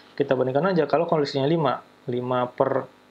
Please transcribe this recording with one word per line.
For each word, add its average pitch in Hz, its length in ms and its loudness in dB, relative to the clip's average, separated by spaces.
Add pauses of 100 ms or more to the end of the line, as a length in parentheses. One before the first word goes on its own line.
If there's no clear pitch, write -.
(200)
kita 135 160 0
bandingkan 139 400 0
aja 160 160 2
kalau 165 160 2
koleksinya 143 400 0
lima, 151 320 0 (320)
lima 123 400 -2
per 131 400 -2 (200)